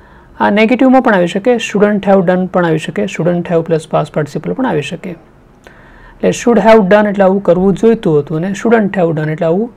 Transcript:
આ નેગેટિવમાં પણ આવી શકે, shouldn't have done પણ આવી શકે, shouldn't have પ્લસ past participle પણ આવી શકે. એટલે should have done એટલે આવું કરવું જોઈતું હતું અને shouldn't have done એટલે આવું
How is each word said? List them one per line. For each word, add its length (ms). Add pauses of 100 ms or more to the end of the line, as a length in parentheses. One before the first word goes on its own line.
(400)
આ 100
નેગેટિવમાં 520
પણ 120
આવી 140
શકે, 260
shouldn't 560
have 180
done 200
પણ 180
આવી 120
શકે, 260
shouldn't 440
have 140
પ્લસ 320
past 260
participle 340
પણ 120
આવી 160
શકે. 280
એટલે 1200
should 400
have 200
done 200
એટલે 140
આવું 200
કરવું 300
જોઈતું 460
હતું 180
અને 100
shouldn't 520
have 160
done 160
એટલે 160
આવું 300